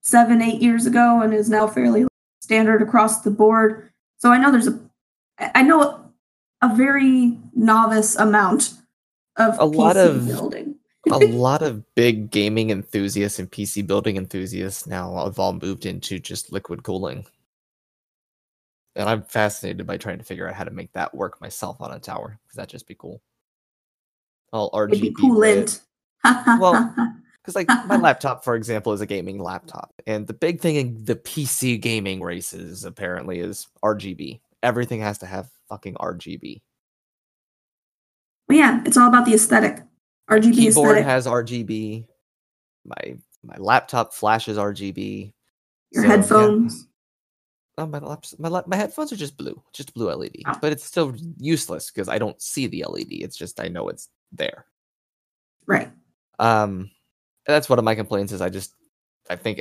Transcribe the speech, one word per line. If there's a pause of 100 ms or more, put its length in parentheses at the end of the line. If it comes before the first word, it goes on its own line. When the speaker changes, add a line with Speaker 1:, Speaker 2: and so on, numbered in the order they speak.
Speaker 1:
seven,
eight
years
ago
and
is
now
fairly (340)
standard
across
the
board. (300)
So
I
know
there's
a, (580)
I,
I
know
a, (520)
a
very (160)
novice
amount (640)
of
Speaker 2:
A
lot
Speaker 1:
P
C
Speaker 2:
of
Speaker 1:
building. (180)
<laughs>
Speaker 2:
a
lot
of
big
gaming
enthusiasts
and
P
C
building
enthusiasts
now
have
all
moved
into
just
liquid
cooling. (1700)
And
I'm
fascinated
by
trying
to
figure
out
how
to
make
that
work
myself
on
a
tower,
'cause
that'd
just
be
cool. (1300)
All (180)
Speaker 1:
It'd
be
Speaker 2:
R
G
B
lit.
Speaker 1:
coolant. (440)
<laughs>
Speaker 2:
Well, (500)
'cause,
like,
my
Speaker 1:
<laughs>
Speaker 2:
laptop,
for
example,
is
a
gaming
laptop. (140)
And
the
big
thing
in
the
P
C
gaming
races,
apparently,
is (140)
R
G
B. (220)
Everything
has
to
have (180)
fucking
R
G
B. (1900)
Speaker 1:
Well,
yeah,
it's
all
about
the
aesthetic. (520)
Speaker 2:
My
Speaker 1:
R
G
B
Speaker 2:
keyboard
Speaker 1:
aesthetic.
Speaker 2:
has
R
G
B. (800)
My, (280)
my
laptop
flashes
R
G
B. (580)
Speaker 1:
Your
Speaker 2:
So,
yeah.
Speaker 1:
headphones. (880)
Speaker 2:
Oh,
my
laps-,
my
la-,
my
headphones
are
just
blue, (100)
just
blue
L
E
D.
Speaker 1:
Oh.
Speaker 2:
But
it's
still (240)
useless
'cause
I
don't
see
the
L
E
D.
It's
just,
I
know
it's (240)
there. (1040)
Speaker 1:
Right. (460)
Speaker 2:
Um, (560)
that's
one
of
my
complaints
is
I
just, (560)
I
think